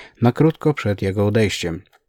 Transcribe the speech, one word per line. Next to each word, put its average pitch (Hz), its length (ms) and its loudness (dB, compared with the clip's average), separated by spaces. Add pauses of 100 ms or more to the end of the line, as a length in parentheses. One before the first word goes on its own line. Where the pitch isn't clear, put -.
(220)
na 120 100 4
krótko 156 420 0
przed 104 280 -4
jego 101 260 0
odejściem. 95 540 -2 (280)